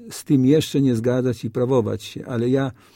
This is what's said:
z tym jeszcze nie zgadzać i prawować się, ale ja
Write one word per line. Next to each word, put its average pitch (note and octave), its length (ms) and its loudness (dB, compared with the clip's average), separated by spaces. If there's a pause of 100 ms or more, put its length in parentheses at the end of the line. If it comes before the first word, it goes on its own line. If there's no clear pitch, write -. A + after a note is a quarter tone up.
(120)
z - 120 -16
tym C3 220 4
jeszcze D3 360 2
nie C3 140 2
zgadzać B2 500 -2
i A2 40 -8
prawować A#2+ 540 0
się, - 220 -14
ale A#2+ 240 -4
ja C3+ 220 0 (240)